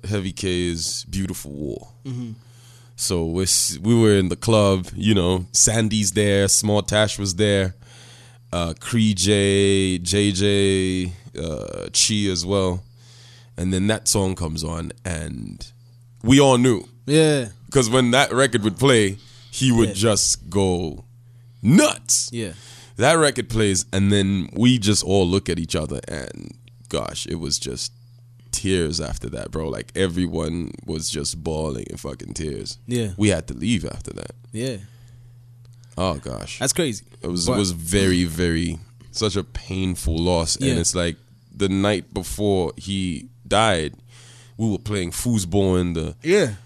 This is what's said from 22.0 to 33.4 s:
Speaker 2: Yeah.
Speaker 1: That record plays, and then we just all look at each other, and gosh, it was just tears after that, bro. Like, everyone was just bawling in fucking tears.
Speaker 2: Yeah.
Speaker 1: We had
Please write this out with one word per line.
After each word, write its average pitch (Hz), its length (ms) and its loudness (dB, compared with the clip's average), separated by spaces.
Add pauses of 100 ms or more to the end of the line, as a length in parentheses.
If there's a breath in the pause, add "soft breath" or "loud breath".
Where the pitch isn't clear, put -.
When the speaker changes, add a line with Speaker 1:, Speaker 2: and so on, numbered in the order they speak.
Speaker 2:
Yeah. 110 220 -8 (440 loud breath)
Speaker 1:
That 139 160 4
record 151 360 2
plays, 104 420 0
and 98 200 2
then 98 420 0
we 123 240 4
just 101 260 2
all 95 240 2
look 92 220 0
at 85 100 -2
each 82 160 -6
other, 73 320 -4
and 60 500 -12 (320)
gosh, - 380 -6
it 82 80 -6
was 90 220 -6
just - 340 -8 (600)
tears 82 480 0
after 65 300 -8
that, 52 220 -10
bro. 80 180 -6
Like, 55 260 -8
everyone 85 760 -2 (140)
was 78 240 -6
just 78 340 -6
bawling 78 460 -6
in - 80 -12
fucking - 360 -12
tears. 67 440 -8 (100)
Speaker 2:
Yeah. 117 300 -2
Speaker 1:
We 104 120 4
had 82 180 0